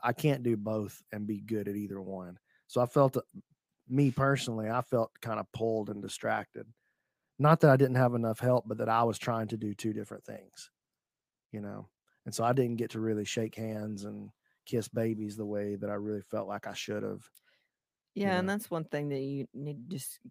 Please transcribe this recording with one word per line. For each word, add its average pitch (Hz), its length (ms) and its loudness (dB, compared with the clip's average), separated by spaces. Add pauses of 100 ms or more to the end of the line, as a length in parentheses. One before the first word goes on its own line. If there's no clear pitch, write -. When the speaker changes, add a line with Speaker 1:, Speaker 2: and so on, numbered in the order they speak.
Speaker 1:
I 120 80 2
can't 135 300 2
do 117 160 2
both 104 540 -4
and 104 160 -6
be 104 140 -4
good 104 260 -4
at 101 80 -4
either 98 260 -6
one. 92 380 -10 (260)
So - 160 0
I 123 60 4
felt, 135 280 4
uh, 127 60 0 (680)
me 139 220 4
personally, 120 600 2
I 123 100 0
felt 113 300 0 (100)
kinda 107 320 -4
pulled 110 380 -2
and 104 100 -8
distracted. 107 640 -4 (720)
Not 151 220 8
that 151 100 10
I 135 80 10
didn't 127 200 4
have 123 180 4
enough 113 240 0
help, 123 280 4
but 113 120 -4
that 110 100 0
I 113 140 4
was 113 160 2
trying 113 300 -2
to 117 80 -4
do 107 180 -4
two 110 180 -4
different 101 320 -10
things, 98 460 -16 (800)
you 107 100 -8
know? 104 280 -10 (360)
And 110 80 -8
so 113 100 0
I 120 100 4
didn't 120 240 2
get 113 140 -2
to 110 80 -6
really 110 240 0
shake 110 300 -2
hands 107 520 -6
and 104 260 -12 (340)
kiss 117 220 -2
babies 110 500 -2
the 107 80 -6
way 104 300 -2
that 101 160 -4
I 104 40 -2
really 104 280 -4
felt 107 240 -6
like 101 180 -6
I 104 80 -8
should 104 300 -4
have. 101 260 -6 (880)
Speaker 2:
Yeah, 202 180 2
Speaker 1:
You 180 60 4
Speaker 2:
and 185 80 2
Speaker 1:
know? 196 60 2
Speaker 2:
that's 208 180 -4
one 165 140 -2
thing 147 240 -2
that 139 120 -2
you 139 320 -4
need 143 380 -10
to - 40 -6
just - 240 -10 (120)